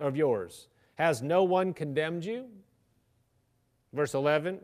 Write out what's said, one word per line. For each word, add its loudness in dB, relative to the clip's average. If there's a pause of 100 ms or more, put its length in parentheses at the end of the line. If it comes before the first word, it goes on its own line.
of -2
yours? -2 (280)
Has 2
no 4
one 2
condemned -4
you?' -8 (1400)
Verse -2
eleven, 0